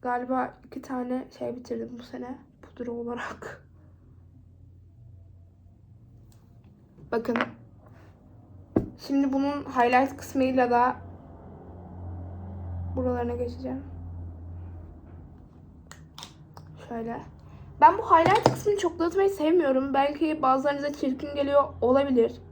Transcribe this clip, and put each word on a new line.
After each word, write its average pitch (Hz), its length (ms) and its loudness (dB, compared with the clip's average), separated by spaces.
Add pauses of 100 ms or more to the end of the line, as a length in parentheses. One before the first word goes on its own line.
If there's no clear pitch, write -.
Galiba 247 520 -2 (120)
iki - 160 -14
tane 254 460 -6 (100)
şey 240 180 -6
bitirdim 240 440 -10
bu - 40 -18
sene 247 340 -12 (240)
pudra 247 300 -12
olarak. - 760 -10 (3500)
Bakın. 233 260 -2 (1700)
Şimdi 277 260 2
bunun 285 300 -2
highlight 254 540 4
kısmıyla 254 540 2
da 247 240 4 (2000)
buralarına 247 400 -2
geçeceğim. 254 480 -6 (3000)
Şöyle. 233 340 -8 (600)
Ben 330 160 10
bu 453 40 -4
highlight 349 420 6
kısmını - 340 4
çok 339 220 -4
dağıtmayı 370 300 2
sevmiyorum. 285 640 2
Belki 294 480 2
bazılarınıza 277 520 2
çirkin 285 420 -4
geliyor 277 460 4
olabilir. 254 600 2 (100)